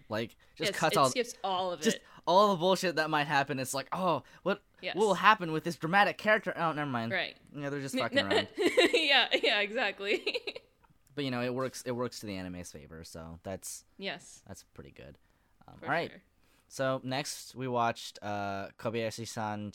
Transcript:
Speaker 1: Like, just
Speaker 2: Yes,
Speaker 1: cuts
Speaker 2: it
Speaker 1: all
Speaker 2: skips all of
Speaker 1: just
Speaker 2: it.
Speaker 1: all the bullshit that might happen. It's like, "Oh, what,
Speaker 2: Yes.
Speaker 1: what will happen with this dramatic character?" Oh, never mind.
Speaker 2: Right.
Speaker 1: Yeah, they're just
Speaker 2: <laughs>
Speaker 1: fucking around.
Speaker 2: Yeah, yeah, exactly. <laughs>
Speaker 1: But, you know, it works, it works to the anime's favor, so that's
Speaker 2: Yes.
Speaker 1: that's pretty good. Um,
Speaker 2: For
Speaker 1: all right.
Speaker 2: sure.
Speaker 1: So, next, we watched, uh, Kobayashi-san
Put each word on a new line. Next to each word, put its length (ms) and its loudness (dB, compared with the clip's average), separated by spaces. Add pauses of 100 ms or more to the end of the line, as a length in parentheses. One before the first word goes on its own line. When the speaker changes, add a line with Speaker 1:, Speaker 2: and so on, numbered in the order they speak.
Speaker 1:
Like, 260 -4 (200)
just 160 -2
Speaker 2:
Yes, 80 -4
Speaker 1:
cuts 160 2
Speaker 2:
it 40 4
Speaker 1:
all 120 8
Speaker 2:
skips 320 -2
all 280 0
of 100 -6
Speaker 1:
just 160 2
Speaker 2:
it. 60 -18 (220)
Speaker 1:
all 240 8
the 60 2
bullshit 400 2
that 160 0
might 160 2
happen. 320 2
It's 160 -4
like, 160 -4
"Oh, 320 0 (180)
what, 220 -2 (180)
Speaker 2:
Yes. 140 -6
Speaker 1:
what 100 4
will 80 6
happen 380 4
with 120 -2
this 120 -4
dramatic 420 4
character?" 400 2
Oh, 140 0
never 180 -4
mind. 220 -2
Speaker 2:
Right. 240 -2 (200)
Speaker 1:
Yeah, 140 -6
they're 100 -4
just 160 -6
Speaker 2:
<laughs> 40 -2
Speaker 1:
fucking 180 0
around. 300 2 (440)
Speaker 2:
Yeah, 360 4 (160)
yeah, 160 2
exactly. 840 -2
<laughs> 720 -18
Speaker 1:
But, 120 -6
you 40 -4
know, 140 -2
it 100 -2
works, 320 -6
it 60 -2
works 300 -4
to 40 -12
the 120 -6
anime's 340 -8
favor, 320 -16
so 400 -14
that's 400 -10 (160)
Speaker 2:
Yes. 480 -10
Speaker 1:
that's 160 -16 (100)
pretty 180 -18
good. 240 -18 (520)
Um, 100 -20
Speaker 2:
For 80 -16
Speaker 1:
all 60 -2
right. 180 -2
Speaker 2:
sure. 120 -20 (480)
Speaker 1:
So, 340 -2
next, 500 -8
we 140 -8
watched, 560 -2
uh, 460 -4 (100)
Kobayashi-san 960 -6